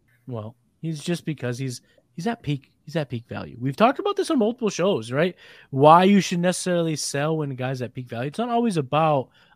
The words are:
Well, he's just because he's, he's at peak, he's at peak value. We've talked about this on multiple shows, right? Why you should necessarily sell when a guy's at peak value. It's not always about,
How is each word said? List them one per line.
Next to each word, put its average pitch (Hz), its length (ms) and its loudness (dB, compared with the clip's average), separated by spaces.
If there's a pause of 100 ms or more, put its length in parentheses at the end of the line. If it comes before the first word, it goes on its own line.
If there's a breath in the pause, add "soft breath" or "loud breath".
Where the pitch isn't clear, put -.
(260)
Well, 113 280 -10 (260)
he's 160 200 -8
just 170 240 -4
because 123 340 -6
he's, 131 240 -8 (320 soft breath)
he's 170 140 -8
at - 140 -6
peak, 143 280 -6 (140)
he's 151 120 -18
at 151 120 -4
peak 117 200 -10
value. 87 320 -14
We've 135 160 -4
talked 247 220 2
about 403 180 -4
this 381 140 -4
on 320 80 2
multiple 220 320 0
shows, 156 400 -2
right? 165 240 0 (360 loud breath)
Why 151 340 8
you 202 160 8
should 175 180 -2
necessarily 175 560 0
sell 147 420 -4
when 147 140 -4
a 135 40 -8
guy's 127 280 -6
at 113 120 -10
peak 123 140 -12
value. 120 200 -8
It's 143 100 -10
not 240 100 -4
always 233 280 0
about, 147 540 0 (260 soft breath)